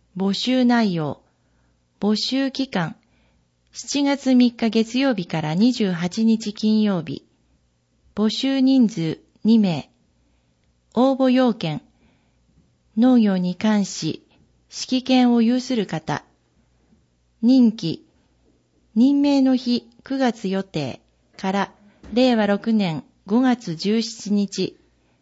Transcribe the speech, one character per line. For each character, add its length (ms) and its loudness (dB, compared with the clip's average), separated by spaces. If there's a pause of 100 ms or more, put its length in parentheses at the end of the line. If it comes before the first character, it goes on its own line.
(160)
募 160 -2
集 320 0
内 300 2
容、 260 -6 (800)
募 140 0
集 380 -4
期 160 -6
間、 260 -6 (760)
七 320 -4
月 300 0
三 180 6
日 180 -2
月 280 -2
曜 160 0
日 120 -6
か 140 -4
ら 140 -4
二 180 2
十 200 -2
八 320 -4
日 300 0
金 280 0
曜 200 0
日。 240 -12 (880)
募 140 0
集 320 -2
人 280 4
数 320 -4 (240)
二 140 4
名。 320 0 (1040)
応 200 2
募 140 2
要 240 4
件、 300 -6 (1120)
農 220 4
業 180 2
に 180 -2
関 300 0
し、 400 -8 (460)
識 320 -6
見 320 2
を 80 4
有 180 2
す 160 -6
る 80 -2
方。 400 -6 (1160)
任 300 4
期、 340 -8 (880)
任 260 4
命 220 2
の 140 2
日 300 -4 (160)
九 140 -8
月 320 -2
予 140 -2
定 400 -8 (340)
か 160 -6
ら 200 -4 (420)
令 200 4
和 120 2
六 260 -2
年 320 -2 (220)
五 160 2
月 340 -2
十 240 -2
七 320 -8
日。 460 -4 (440)